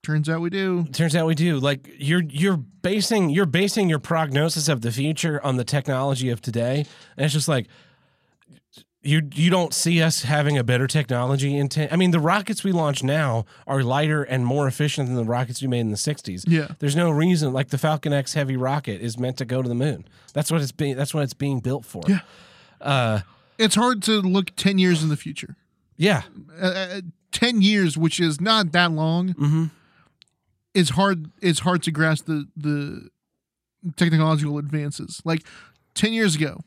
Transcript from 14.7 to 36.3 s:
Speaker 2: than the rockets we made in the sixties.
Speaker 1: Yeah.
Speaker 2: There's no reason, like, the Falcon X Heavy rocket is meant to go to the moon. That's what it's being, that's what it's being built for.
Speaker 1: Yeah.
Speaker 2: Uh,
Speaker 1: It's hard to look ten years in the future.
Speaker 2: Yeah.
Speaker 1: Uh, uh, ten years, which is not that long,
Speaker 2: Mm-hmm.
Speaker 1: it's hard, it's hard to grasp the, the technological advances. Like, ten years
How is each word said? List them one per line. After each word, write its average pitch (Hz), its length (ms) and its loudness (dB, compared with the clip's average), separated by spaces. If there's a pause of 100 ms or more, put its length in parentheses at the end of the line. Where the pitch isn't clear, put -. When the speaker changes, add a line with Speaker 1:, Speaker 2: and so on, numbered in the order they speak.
Speaker 2:
than 123 80 -2
the 117 80 -2
rockets 120 380 -2
we 135 60 -4
made 120 120 0
in 113 100 0
the 104 60 -4
sixties. 101 500 -6
Speaker 1:
Yeah. 160 220 2 (100)
Speaker 2:
There's 143 180 0
no 170 140 2
reason, 156 420 2
like, 131 160 -2
the 143 100 -4
Falcon 151 340 0
X 139 220 -2
Heavy 135 220 -2
rocket 127 440 -4
is 113 180 -6
meant 127 200 -4
to 131 60 -6
go 127 180 -2
to 123 60 -4
the 120 60 -2
moon. 120 320 -4 (280)
That's 147 160 -2
what 160 120 2
it's 131 100 -4
being, 139 240 -4
that's 139 160 -4
what 151 100 0
it's 131 120 -4
being 139 260 -2
built 127 240 -4
for. - 240 -12
Speaker 1:
Yeah. 196 120 4 (600)
Speaker 2:
Uh, 117 400 2 (380)
Speaker 1:
It's 220 180 4
hard 233 280 2
to 214 160 2
look 190 360 0
ten 190 220 2
years 180 240 4
in 156 80 0
the 147 60 0
future. - 400 -12 (400)
Speaker 2:
Yeah. 165 260 2 (380)
Speaker 1:
Uh, 190 60 -4
uh, 185 340 -4 (300)
ten 233 320 2
years, 190 360 4
which 165 220 0
is 156 200 0
not 208 320 2
that 175 200 2
long, 165 420 0
Speaker 2:
Mm-hmm. 151 300 0 (1120)
Speaker 1:
it's 175 160 2
hard, 170 400 0 (100)
it's 170 200 0
hard 180 240 0
to 165 80 -2
grasp 156 340 0
the, 151 200 -4 (100)
the 147 520 -6 (880)
technological 156 600 2
advances. 147 640 -8
Like, 165 200 -2 (500)
ten 220 180 2
years 214 220 2